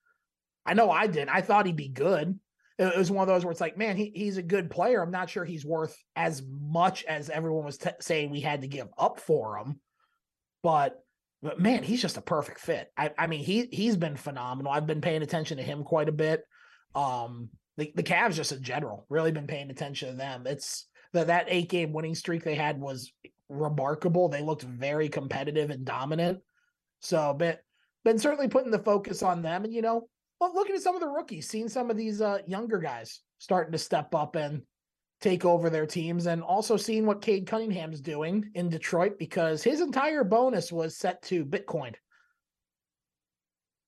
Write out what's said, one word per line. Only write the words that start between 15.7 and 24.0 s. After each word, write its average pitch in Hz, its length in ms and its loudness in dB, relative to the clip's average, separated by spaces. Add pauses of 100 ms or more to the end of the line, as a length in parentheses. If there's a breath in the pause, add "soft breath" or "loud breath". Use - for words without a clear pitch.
quite 156 260 2
a 156 40 -2
bit. 156 300 0 (500 soft breath)
Um, 120 560 -4 (280)
the, 151 180 -6
the 170 80 -2
Cavs 180 320 2
just 151 160 -4
in 131 100 -8
general, 127 480 -6
really 160 220 2
been 147 160 -4
paying 139 240 -6
attention 139 380 -8
to 127 60 -10
them. 127 300 -8
It's - 420 -6 (260 soft breath)
that, 165 140 2
that 170 220 4
eight-game 175 420 0
winning 160 240 -4
streak 165 280 -4
they 151 120 0
had 151 240 0
was 135 320 -8 (380)
remarkable. 151 800 2